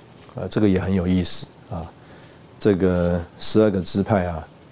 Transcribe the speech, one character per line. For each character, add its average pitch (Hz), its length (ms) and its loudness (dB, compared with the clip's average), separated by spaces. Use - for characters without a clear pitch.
啊， - 160 -10
这 117 100 -2
个 107 80 4
也 95 120 0
很 92 120 -4
有 92 140 0
意 92 160 2
思 - 240 -4
啊。 85 180 -10
这 104 180 2
个 90 420 2
十 - 240 0
二 107 80 4
个 95 100 -2
支 95 220 -2
派 95 240 0
啊， 82 200 -8